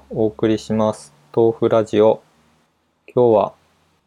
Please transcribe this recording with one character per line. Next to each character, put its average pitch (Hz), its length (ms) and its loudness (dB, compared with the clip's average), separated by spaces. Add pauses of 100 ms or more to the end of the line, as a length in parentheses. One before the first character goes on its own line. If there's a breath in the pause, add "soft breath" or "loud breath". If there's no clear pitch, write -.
(100)
お 123 160 -4
送 107 220 -4
り 110 100 -2
し - 160 -8
ま 110 180 -2
す。 - 220 -20 (200)
豆 117 160 2
腐 113 200 -2
ラ 113 120 2
ジ 104 200 -2
オ。 110 200 2 (840)
今 123 260 0
日 107 60 4
は、 - 160 -2 (520)